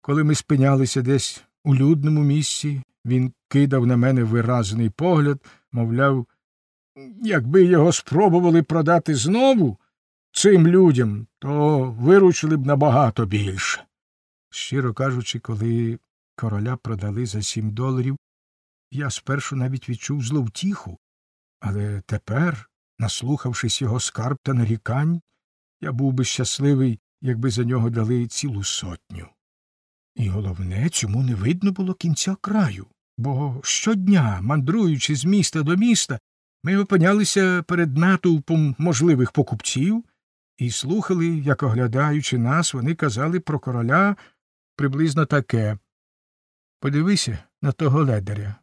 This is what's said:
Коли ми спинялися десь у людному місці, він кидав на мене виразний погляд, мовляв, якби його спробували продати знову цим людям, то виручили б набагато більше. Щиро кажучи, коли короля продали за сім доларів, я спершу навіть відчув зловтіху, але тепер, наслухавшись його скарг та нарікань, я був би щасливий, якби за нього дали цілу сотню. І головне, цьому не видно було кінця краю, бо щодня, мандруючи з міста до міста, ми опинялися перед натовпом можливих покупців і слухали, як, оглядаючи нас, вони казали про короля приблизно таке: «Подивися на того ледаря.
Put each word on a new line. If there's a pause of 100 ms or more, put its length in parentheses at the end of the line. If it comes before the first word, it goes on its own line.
Коли
ми
спинялися
десь (200)
у
людному
місці, (220)
він (160)
кидав
на
мене
виразний
погляд, (320)
мовляв, (960)
якби
його
спробували
продати
знову (540)
цим
людям, (120)
то
виручили
б
набагато
більше. (680)
Щиро
кажучи,
коли (380)
короля
продали
за
сім
доларів, (720)
я
спершу
навіть
відчув
зловтіху, (640)
але
тепер, (280)
наслухавшись
його
скарг
та
нарікань, (600)
я
був
би
щасливий, (220)
якби
за
нього
дали
цілу
сотню. (840)
І
головне,
цьому
не
видно
було
кінця
краю, (320)
бо
щодня,
мандруючи
з
міста
до
міста, (460)
ми
опинялися
перед
натовпом
можливих
покупців (540)
і
слухали,
як,
оглядаючи
нас,
вони
казали
про
короля (600)
приблизно
таке: (1000)
«Подивися (240)
на
того
ледаря.